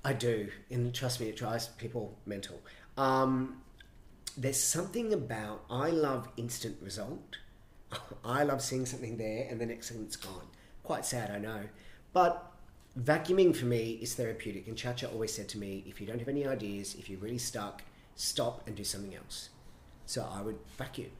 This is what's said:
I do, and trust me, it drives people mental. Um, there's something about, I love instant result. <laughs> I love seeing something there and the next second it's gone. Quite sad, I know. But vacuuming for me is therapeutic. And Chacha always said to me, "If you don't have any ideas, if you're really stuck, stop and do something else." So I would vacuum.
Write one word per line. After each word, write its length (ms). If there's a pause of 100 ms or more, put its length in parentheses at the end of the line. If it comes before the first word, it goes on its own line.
I 100
do, 360 (200)
and 240
trust 280
me, 80
it 80
drives 300
people 580
mental. 340 (380)
Um, 640 (720)
there's 240
something 540
about, 560
I 220
love 440
instant 460
result. 560 (420)
<laughs> 460
I 180
love 180
seeing 240
something 320
there 320
and 120
the 40
next 220
second 200
it's 100
gone. 300 (360)
Quite 220
sad, 260
I 80
know. 220 (500)
But 400 (480)
vacuuming 560
for 100
me 360
is 140
therapeutic. 520
And 80
Chacha 340
always 240
said 160
to 80
me, 300
"If 140
you 60
don't 120
have 80
any 180
ideas, 500
if 140
you're 120
really 160
stuck, 460 (320)
stop 520
and 80
do 80
something 320
else." 340 (580)
So 220
I 120
would 160 (200)
vacuum. 420